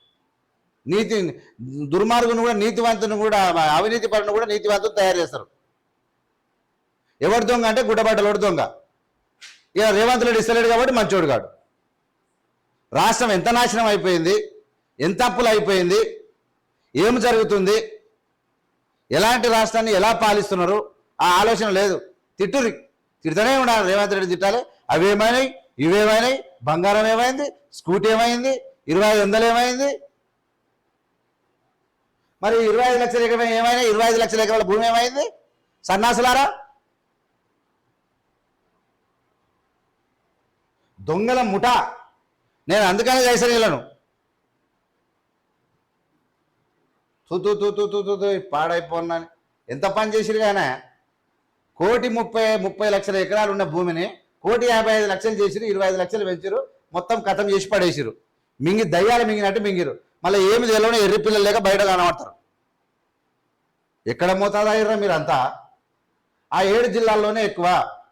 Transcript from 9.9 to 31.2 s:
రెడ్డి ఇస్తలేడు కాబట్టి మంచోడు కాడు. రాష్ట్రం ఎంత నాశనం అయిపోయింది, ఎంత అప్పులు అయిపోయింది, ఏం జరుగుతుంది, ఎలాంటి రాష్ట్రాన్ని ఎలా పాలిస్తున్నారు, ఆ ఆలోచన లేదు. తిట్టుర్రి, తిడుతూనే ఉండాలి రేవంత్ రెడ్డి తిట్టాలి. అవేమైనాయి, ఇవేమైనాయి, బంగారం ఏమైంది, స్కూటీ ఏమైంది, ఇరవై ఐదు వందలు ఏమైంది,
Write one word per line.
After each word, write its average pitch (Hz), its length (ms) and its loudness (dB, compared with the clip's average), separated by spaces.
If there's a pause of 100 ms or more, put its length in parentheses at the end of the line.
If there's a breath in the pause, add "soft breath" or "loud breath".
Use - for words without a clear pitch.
రెడ్డి 226 160 2
ఇస్తలేడు 226 280 2
కాబట్టి 247 260 2
మంచోడు 190 320 0
కాడు. 123 220 -2 (1400)
రాష్ట్రం 208 400 0
ఎంత 185 160 0
నాశనం 233 380 0
అయిపోయింది, 185 640 0 (500)
ఎంత 175 220 -2
అప్పులు 240 260 0
అయిపోయింది, 196 720 0 (760)
ఏం 220 240 2
జరుగుతుంది, 208 720 2 (1160)
ఎలాంటి 226 380 2
రాష్ట్రాన్ని 220 440 2
ఎలా 202 200 4
పాలిస్తున్నారు, 208 800 0 (300)
ఆ 156 60 2
ఆలోచన 208 420 2
లేదు. 190 300 0 (400)
తిట్టుర్రి, 226 320 -2 (520)
తిడుతూనే 208 340 0
ఉండాలి 233 300 0
రేవంత్ 196 260 0
రెడ్డి 190 180 -2
తిట్టాలి. 196 340 -2 (260 soft breath)
అవేమైనాయి, 214 640 2 (240)
ఇవేమైనాయి, 214 680 2 (180)
బంగారం 190 440 0
ఏమైంది, 254 460 0 (200)
స్కూటీ 190 360 -2
ఏమైంది, 240 540 0 (260)
ఇరవై 185 180 2
ఐదు 214 140 4
వందలు 208 240 2
ఏమైంది, 247 560 0 (2500)